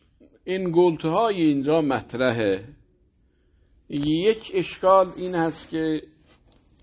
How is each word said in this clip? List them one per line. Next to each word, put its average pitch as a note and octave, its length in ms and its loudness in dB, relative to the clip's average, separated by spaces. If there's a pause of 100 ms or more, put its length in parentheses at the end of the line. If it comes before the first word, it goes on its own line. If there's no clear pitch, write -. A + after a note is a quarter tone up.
(440)
این F#3 300 -4
گلتهای F3 680 2
اینجا D3+ 400 2
مطرحه. A#2 840 0 (1300)
یک D#3+ 640 -2
اشکال F#3 540 2 (100)
این F3+ 180 -8
هست E3 340 -4
که D#3+ 320 -4 (800)